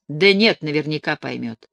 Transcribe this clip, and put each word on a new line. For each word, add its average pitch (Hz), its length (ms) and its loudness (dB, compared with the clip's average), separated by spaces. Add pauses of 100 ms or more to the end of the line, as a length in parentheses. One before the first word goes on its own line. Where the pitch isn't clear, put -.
«Да 170 260 4
нет, 196 300 2
наверняка 151 540 -4
поймет. 123 560 -10